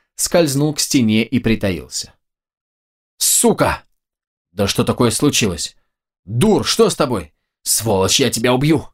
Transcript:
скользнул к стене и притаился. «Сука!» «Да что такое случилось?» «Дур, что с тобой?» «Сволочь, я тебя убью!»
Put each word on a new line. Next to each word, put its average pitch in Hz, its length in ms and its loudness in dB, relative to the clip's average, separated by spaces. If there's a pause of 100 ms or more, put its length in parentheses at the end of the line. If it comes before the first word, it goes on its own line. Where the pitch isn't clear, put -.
(160)
скользнул 147 580 0
к - 60 -6
стене 110 440 2
и 123 140 -2
притаился. 95 760 -4 (1040)
«Сука!» - 640 0 (680)
«Да 98 140 -2
что 117 180 -2
такое 120 260 0
случилось?» 113 680 -2 (480)
«Дур, 127 400 2
что 220 240 2
с - 60 -2
тобой?» 120 400 -4 (280)
«Сволочь, 98 580 0
я 120 100 0
тебя 120 240 0
убью!» 143 400 0